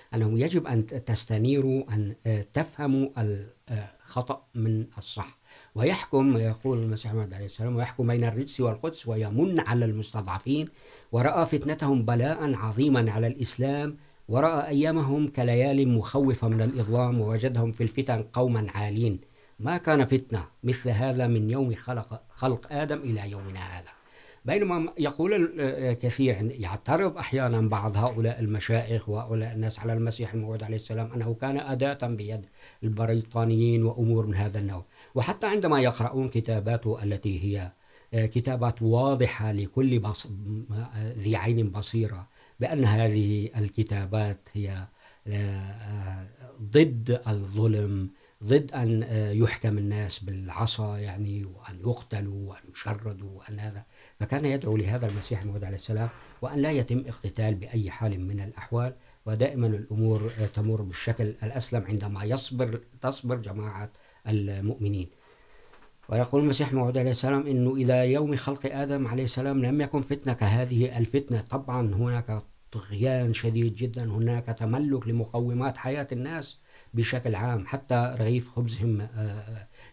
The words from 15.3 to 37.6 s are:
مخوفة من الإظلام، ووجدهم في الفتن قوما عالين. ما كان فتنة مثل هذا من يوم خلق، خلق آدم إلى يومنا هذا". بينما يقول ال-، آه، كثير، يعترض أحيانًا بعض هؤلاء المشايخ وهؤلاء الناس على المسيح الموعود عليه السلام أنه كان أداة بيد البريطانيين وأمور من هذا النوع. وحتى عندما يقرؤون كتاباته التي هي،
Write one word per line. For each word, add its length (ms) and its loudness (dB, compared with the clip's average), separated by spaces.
مخوفة 600 2
من 140 4
الإظلام، 580 2
ووجدهم 520 2
في 100 -2
الفتن 400 0
قوما 480 2
عالين. 500 0
ما 160 0
كان 280 4
فتنة 400 0
مثل 260 0
هذا 360 2
من 240 2
يوم 240 0
خلق، 540 -8
خلق 440 -2
آدم 260 -2
إلى 320 -4
يومنا 300 -10
هذا". 280 -12
بينما 540 0
يقول 360 2
ال-، 260 2
آه، 320 0
كثير، 500 2
يعترض 720 0
أحيانًا 440 0
بعض 360 0
هؤلاء 440 0
المشايخ 680 0
وهؤلاء 440 -2
الناس 260 -4
على 140 -2
المسيح 420 -2
الموعود 280 -4
عليه 140 -4
السلام 360 -4
أنه 220 -2
كان 240 -2
أداة 480 -2
بيد 400 -4
البريطانيين 1040 2
وأمور 420 2
من 80 -2
هذا 240 0
النوع. 260 -4
وحتى 320 0
عندما 340 4
يقرؤون 480 2
كتاباته 720 0
التي 420 -2
هي، 280 -2